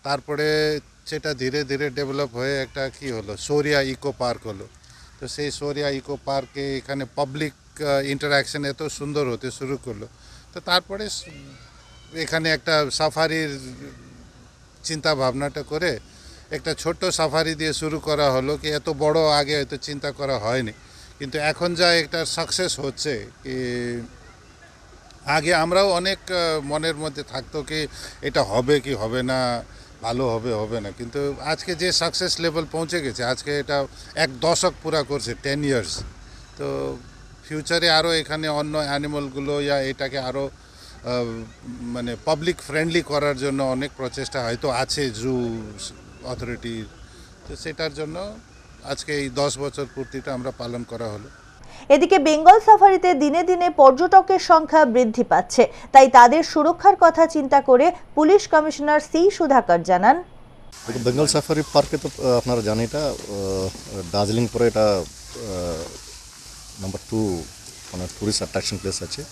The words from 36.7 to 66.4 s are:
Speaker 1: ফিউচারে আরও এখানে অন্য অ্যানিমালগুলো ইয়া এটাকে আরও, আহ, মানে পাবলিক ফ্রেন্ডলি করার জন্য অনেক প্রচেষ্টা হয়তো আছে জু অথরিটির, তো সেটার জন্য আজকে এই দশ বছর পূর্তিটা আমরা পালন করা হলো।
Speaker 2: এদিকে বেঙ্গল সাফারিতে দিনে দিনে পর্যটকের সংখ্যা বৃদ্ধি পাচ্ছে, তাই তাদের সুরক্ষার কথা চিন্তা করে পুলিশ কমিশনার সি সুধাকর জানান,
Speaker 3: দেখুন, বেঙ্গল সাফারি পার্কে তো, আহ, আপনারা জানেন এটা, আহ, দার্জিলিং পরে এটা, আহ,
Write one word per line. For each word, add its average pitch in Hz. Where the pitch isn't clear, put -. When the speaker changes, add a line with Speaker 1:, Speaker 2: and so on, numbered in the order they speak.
Speaker 1:
ফিউচারে 165
আরও 165
এখানে 156
অন্য 151
অ্যানিমালগুলো 143
ইয়া 143
এটাকে 135
আরও, 135
আহ, -
মানে 120
পাবলিক 165
ফ্রেন্ডলি 165
করার 143
জন্য 135
অনেক 131
প্রচেষ্টা 127
হয়তো 120
আছে 131
জু 117
অথরিটির, 117
তো 151
সেটার 156
জন্য 170
আজকে 139
এই 139
দশ 127
বছর 143
পূর্তিটা 135
আমরা 127
পালন 120
করা 117
হলো। 104
Speaker 2:
এদিকে 339
বেঙ্গল 320
সাফারিতে 381
দিনে 294
দিনে 349
পর্যটকের 349
সংখ্যা 311
বৃদ্ধি 233
পাচ্ছে, 180
তাই 269
তাদের 262
সুরক্ষার 339
কথা 330
চিন্তা 285
করে 277
পুলিশ 330
কমিশনার 302
সি 330
সুধাকর 240
জানান, 196
Speaker 3:
দেখুন, 117
বেঙ্গল 131
সাফারি 151
পার্কে 175
তো, 135
আহ, 127
আপনারা 120
জানেন 107
এটা, 147
আহ, 95
দার্জিলিং 107
পরে 117
এটা, 107
আহ, -